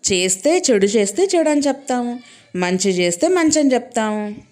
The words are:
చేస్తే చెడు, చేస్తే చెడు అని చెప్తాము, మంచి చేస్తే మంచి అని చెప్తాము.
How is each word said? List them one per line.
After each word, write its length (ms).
చేస్తే 580
చెడు, 140
చేస్తే 500
చెడు 140
అని 120
చెప్తాము, 580
మంచి 340
చేస్తే 380
మంచి 320
అని 140
చెప్తాము. 640